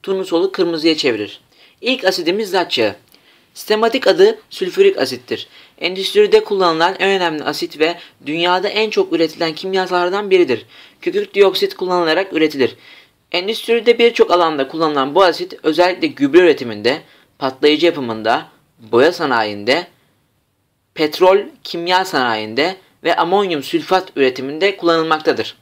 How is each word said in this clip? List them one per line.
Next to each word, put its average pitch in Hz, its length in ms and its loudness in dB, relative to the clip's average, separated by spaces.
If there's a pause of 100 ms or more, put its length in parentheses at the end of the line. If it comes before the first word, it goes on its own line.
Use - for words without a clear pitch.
turnusolu 190 500 -2
kırmızıya 165 440 0
çevirir. 107 440 -4 (400)
İlk 240 240 -4
asidimiz 185 460 -2
zat 175 280 -2
yağı. 104 180 0 (580)
Sistematik 220 520 -2
adı 196 320 4 (120)
sülfürik 190 480 0
asittir. - 500 -6 (300)
Endüstride 196 680 2
kullanılan 180 540 0
en 190 120 0
önemli 170 340 -2
asit 151 340 -6
ve 165 200 0 (280)
dünyada 175 420 0
en 214 220 -2
çok 196 220 -2
üretilen 160 420 -2
kimyasallardan 185 760 -2
biridir. 151 360 2 (340)
Kükürt 202 340 -4
dioksit 196 400 2
kullanılarak 180 580 0
üretilir. 151 440 0 (560)
Endüstride 226 680 0
birçok 233 320 4
alanda 160 380 2
kullanılan 147 460 -2
bu 190 100 6
asit 175 380 -2
özellikle 175 440 0
gübre 139 320 2
üretiminde, 127 640 0 (360)
patlayıcı 147 480 0
yapımında, 123 640 -2 (300)
boya 127 340 2
sanayinde, 120 760 -2 (1080)
petrol, 175 440 2 (260)
kimya 180 400 -2
sanayinde 123 720 -2 (280)
ve 170 120 2
amonyum 175 460 0
sülfat 180 540 -2
üretiminde 139 600 0
kullanılmaktadır. 160 840 0